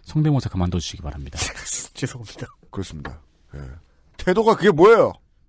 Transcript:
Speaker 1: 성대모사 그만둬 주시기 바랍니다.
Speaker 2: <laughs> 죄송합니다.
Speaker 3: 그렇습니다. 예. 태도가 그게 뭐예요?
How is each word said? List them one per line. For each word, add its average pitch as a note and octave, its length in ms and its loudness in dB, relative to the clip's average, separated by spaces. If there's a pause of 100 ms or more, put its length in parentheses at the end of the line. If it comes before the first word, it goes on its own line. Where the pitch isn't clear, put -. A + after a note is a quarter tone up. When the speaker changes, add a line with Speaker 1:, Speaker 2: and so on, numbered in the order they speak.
Speaker 1:
성대모사 D3+ 480 0
그만둬 F2+ 280 -2
주시기 - 240 -10
바랍니다. D2 360 -12 (260)
Speaker 2:
<laughs> - 300 -8
죄송합니다. A#2+ 520 -10 (240)
Speaker 3:
그렇습니다. D2 480 -12 (380)
예. C#2+ 40 -14 (580)
태도가 G#3+ 380 2
그게 F#3 140 2
뭐예요? E3 420 6 (360)